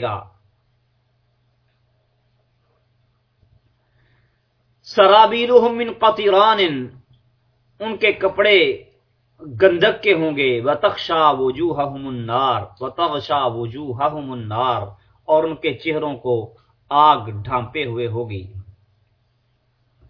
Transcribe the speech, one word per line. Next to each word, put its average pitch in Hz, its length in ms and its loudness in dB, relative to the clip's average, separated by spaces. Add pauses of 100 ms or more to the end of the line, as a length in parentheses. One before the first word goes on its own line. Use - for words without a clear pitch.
گا۔ 113 140 -4 (4000)
سَرَابِيلُهُمْ 226 880 6
مِنْ 233 140 -4 (100)
قَطِرَانٍ، 208 600 4 (1200)
ان 214 180 -8
کے 208 140 0
کپڑے 202 480 2 (1000)
گندک 190 420 2
کے 202 100 2
ہوں 160 240 -2
گے۔ 135 120 0 (120)
وَتَغْشَى 156 680 0 (140)
وُجُوهَهُمُ 139 600 -4 (100)
النَّارُ، 120 480 -2 (180)
وَتَغْشَى 147 640 -4 (140)
وُجُوهَهُمُ 131 800 -6
النَّارُ، 117 500 -4 (400)
اور 156 140 2
ان 160 120 -4
کے 143 180 -4
چہروں 151 440 -6
کو 117 360 -4 (360)
آگ 143 400 4
ڈھانپے 123 560 -6
ہوئے 120 220 -6
ہوگی۔ 107 460 -8 (1600)